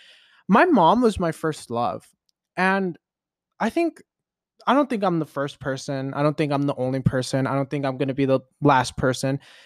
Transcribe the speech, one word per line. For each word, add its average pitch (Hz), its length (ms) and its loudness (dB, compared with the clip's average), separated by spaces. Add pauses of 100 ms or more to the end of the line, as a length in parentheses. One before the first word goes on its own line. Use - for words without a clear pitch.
(480)
my 240 160 6
mom 220 380 4
was 214 180 0
my 165 120 -2
first - 380 -8
love. 113 380 -4 (480)
And 190 400 -2 (640)
I 214 80 -2
think, 330 340 -4 (640)
I 220 60 6
don't 285 160 4
think 202 160 -2
I'm 175 140 0
the 151 80 -2
first - 340 -8
person. 135 540 -6
I 143 80 -2
don't 151 160 2
think 147 140 0
I'm 143 100 0
the 143 140 -2
only 131 240 -2
person. 131 460 -2
I 123 80 -2
don't 135 140 -2
think 143 160 -6
I'm 135 140 -4
gonna 135 160 -2
be 139 100 0
the 131 160 2 (220)
last 135 340 4
person. 135 420 -2 (280)